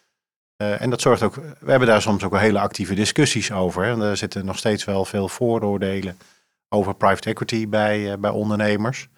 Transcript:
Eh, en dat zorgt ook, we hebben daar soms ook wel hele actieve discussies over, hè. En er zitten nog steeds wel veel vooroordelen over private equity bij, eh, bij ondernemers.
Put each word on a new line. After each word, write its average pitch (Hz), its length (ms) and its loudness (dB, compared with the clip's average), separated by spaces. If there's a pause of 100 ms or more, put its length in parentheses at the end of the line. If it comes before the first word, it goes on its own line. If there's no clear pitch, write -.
(560)
Eh, 104 240 -4
en 123 100 -2
dat 120 100 -2
zorgt 123 220 4
ook, 104 120 0
we 143 360 -8
hebben 127 180 4
daar 107 140 6
soms 98 220 0
ook 92 60 -2
wel 98 100 2
hele 104 180 4
actieve 98 360 -4
discussies 107 580 0
over, 92 320 0
hè. 117 80 0
En 117 80 -2
er 104 160 0
zitten 98 280 -6
nog 95 140 -6
steeds 107 260 0
wel 98 200 0
veel 98 240 -2
vooroordelen 101 920 -2 (500)
over 98 260 0
private 98 360 2
equity 110 380 -4
bij, 104 440 0
eh, 101 60 -6
bij 101 120 0
ondernemers. 107 880 0